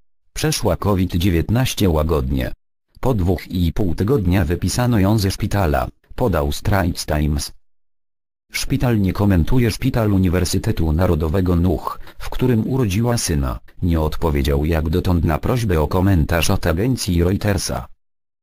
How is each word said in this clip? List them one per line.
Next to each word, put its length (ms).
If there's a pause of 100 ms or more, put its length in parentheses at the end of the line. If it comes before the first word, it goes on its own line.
(320)
Przeszła 440
covid 400
dziewiętnaście 760
łagodnie. 600 (480)
Po 140
dwóch 340
i 240
pół 220
tygodnia 500
wypisano 540
ją 200
ze 120
szpitala, 580 (260)
podał 380
Straits 540
Times. 460 (1000)
Szpital 480
nie 120
komentuje. 580
Szpital 420
Uniwersytetu 800
Narodowego 640
Nuh, 440 (180)
w 120
którym 360
urodziła 520
syna, 400 (240)
nie 180
odpowiedział 640
jak 240
dotąd 360
na 140
prośbę 420
o 80
komentarz 600
od 160
agencji 580
Reutersa. 600 (560)